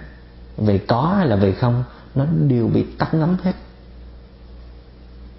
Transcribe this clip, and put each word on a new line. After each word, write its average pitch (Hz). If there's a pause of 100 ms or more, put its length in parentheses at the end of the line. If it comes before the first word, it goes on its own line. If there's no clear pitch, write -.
(560)
về 104
có 135
hay 185
là 110
về 98
không, 123 (300)
nó 135 (240)
đều 117
bị - (120)
tắt 151
ngấm 165
hết. 185 (1900)